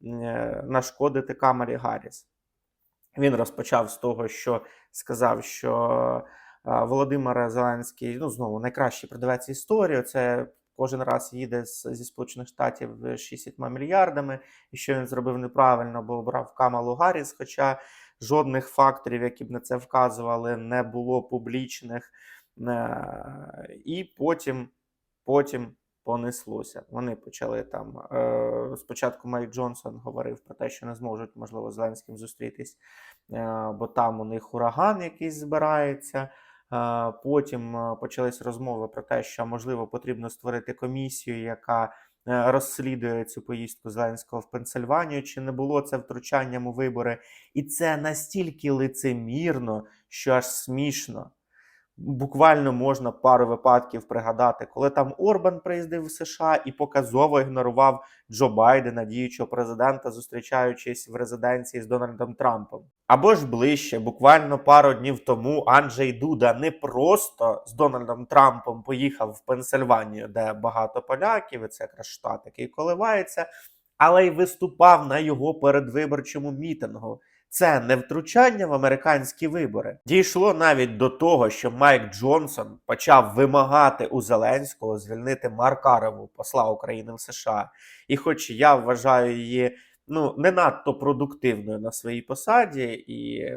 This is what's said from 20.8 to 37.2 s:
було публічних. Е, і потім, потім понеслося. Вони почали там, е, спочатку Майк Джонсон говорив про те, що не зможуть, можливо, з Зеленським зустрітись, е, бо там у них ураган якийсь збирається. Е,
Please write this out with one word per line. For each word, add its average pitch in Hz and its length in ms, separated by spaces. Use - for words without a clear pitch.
було 120 400
публічних. 120 880
Е, - 1160
і 180 200
потім, 139 500
потім 135 480
понеслося. 117 840
Вони 120 260
почали 117 460
там, 107 360
е, 120 640
спочатку - 520
Майк 120 220
Джонсон 120 460
говорив 120 440
про - 140
те, 120 160
що - 160
не 120 80
зможуть, 113 420
можливо, 113 340
з 107 40
Зеленським 113 420
зустрітись, 117 600
е, 110 460
бо 113 80
там 113 340
у 107 40
них 110 300
ураган 151 480
якийсь 160 320
збирається. 147 920
Е, 117 400